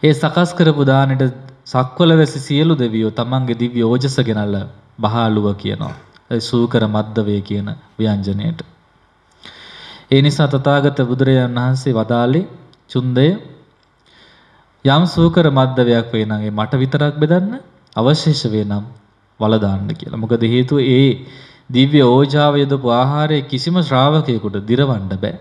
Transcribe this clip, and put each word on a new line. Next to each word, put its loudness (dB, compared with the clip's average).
ඒ 4
සකස් 0
කරපු 2
දානෙට 2
සක්වල 0
වැසි 2
සියලු 0
දෙවියෝ -2
තමන්ගේ -4
දිව්‍ය -2
ඕජස 0
ගෙනල්ලා -2
බහාලුව 0
කියනවා. -8
ඒ -4
සූකර 0
මද්දවේ -2
කියන -8
ව්‍යංජනයට. -4
ඒ 4
නිසා 2
තථාගත 0
බුදුරජාණන් 0
වහන්සේ -2
වදාළේ 0
චුන්දය 0
යම් 4
සූකර 2
මද්දවයක් 2
වේ -2
නම් -4
ඒ -4
මට -4
විතරක් -2
බෙදන්න, 0
අවශේෂ 0
වේ -2
නම් -4
වල 2
දාන්න -2
කියලා. -10
මොකද -2
හේතුව 0
ඒ 4
දිව්‍ය 2
ඕජාව 4
යොදපු -2
ආහාරය 0
කිසිම -4
ශ්‍රාවකයෙකුට 0
දිරවන්න 0
බෑ. -6